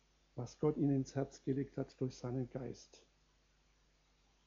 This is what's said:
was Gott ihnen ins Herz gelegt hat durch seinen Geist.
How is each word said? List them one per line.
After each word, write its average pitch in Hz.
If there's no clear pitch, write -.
was 123
Gott 151
ihnen 139
ins -
Herz -
gelegt 135
hat -
durch 127
seinen 127
Geist. -